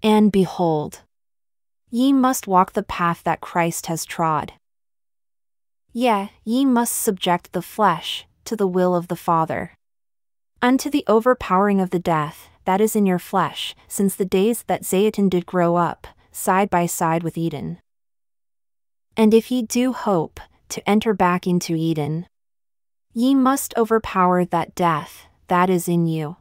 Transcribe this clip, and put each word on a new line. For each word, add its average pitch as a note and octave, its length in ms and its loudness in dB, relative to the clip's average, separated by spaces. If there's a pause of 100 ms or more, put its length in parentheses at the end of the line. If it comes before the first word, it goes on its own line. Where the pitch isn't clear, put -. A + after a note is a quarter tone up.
And G#3+ 300 4
behold, E3+ 680 0 (920)
ye B3+ 200 2
must C4 340 2
walk F#3 260 2
the G3 120 -2
path - 400 -4
that D#3+ 160 -2
Christ - 460 -4
has D#3+ 180 -6
trod. D#3+ 480 -2 (1400)
Yea, A3 380 0 (140)
ye B3 200 0
must A#3 300 0
subject F#3 580 -2
the F3+ 80 -4
flesh - 640 -2 (200)
to - 100 -6
the G#3 140 0
will F3+ 260 2
of F3 140 -2
the F3 80 -6
Father, D#3+ 580 -2 (880)
unto C4 260 2
the C#4+ 200 -2
overpowering G#3 720 2
of F#3 100 -2
the F#3 80 0
death D#3+ 500 -4 (160)
that F#3+ 160 2
is G#3+ 140 2
in G#3 120 4
your F3+ 120 2
flesh, - 560 -4 (140)
since G3 260 -2
the G3+ 100 -4
days G3 440 0
that F#3 160 -4
Satan G3+ 440 0
did F3+ 180 0
grow E3+ 280 2
up, E3+ 320 -2 (240)
side G3+ 400 0
by F3 160 0
side E3+ 380 -2
with D#3+ 120 -4
Eden. E3 440 -6 (1400)
And A3 180 4
if A3+ 160 4
ye B3+ 120 -2
do B3 300 -2
hope F#3 460 -2 (300)
to - 200 -10
enter G#3+ 240 2
back F#3 320 0
into F3 300 -2
Eden, D#3+ 540 -2 (840)
ye B3+ 220 2
must C4+ 420 0
overpower F#3 680 2
that E3+ 320 -4
death E3+ 500 -2 (220)
that F3+ 200 2
is F3+ 200 0
in E3+ 180 2
you. D#3+ 340 -4